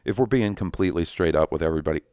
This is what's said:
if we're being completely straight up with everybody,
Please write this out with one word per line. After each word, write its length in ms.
if 140
we're 80
being 280
completely 520
straight 280
up 180
with 100
everybody, 400